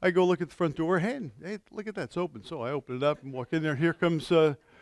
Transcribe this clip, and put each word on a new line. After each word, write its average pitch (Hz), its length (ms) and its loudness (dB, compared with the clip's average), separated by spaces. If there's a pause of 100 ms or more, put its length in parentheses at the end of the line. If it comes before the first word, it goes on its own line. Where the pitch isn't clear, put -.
I 185 120 2
go 180 120 4
look 180 160 2
at 165 100 -4
the - 40 -20
front 160 220 -2
door. 165 240 2
Hey, 240 180 -2 (240)
hey, 196 160 -10 (140)
look 214 160 -10
at 202 80 -10
that, 202 80 -6
it's - 120 -12
open. 147 280 -6
So 147 180 -10
I 120 80 -4
open 135 260 -6
it 127 60 -4
up 147 220 0
and 135 80 -12
walk 127 200 -8
in 160 100 0
there. 151 120 0
Here 165 180 2
comes, 165 380 0
uh, 156 240 6 (280)